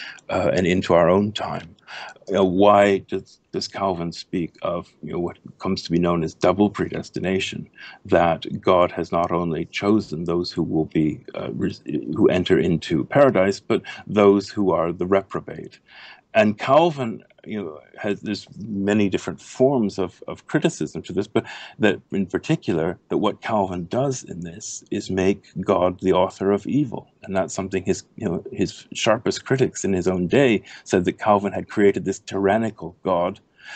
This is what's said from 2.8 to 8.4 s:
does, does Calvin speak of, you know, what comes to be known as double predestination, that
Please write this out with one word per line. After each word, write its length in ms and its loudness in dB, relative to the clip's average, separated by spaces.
does, 420 -10
does 160 -6
Calvin 460 -4
speak 480 -6
of, 320 -6
you 100 -10
know, 60 -4
what 200 -6
comes 260 -4
to 60 -12
be 80 2
known 240 0
as 120 -6
double 340 2
predestination, 960 -6
that 400 2